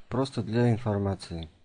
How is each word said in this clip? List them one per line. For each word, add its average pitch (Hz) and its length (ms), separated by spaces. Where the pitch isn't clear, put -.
просто 127 340
для 117 300
информации. 98 800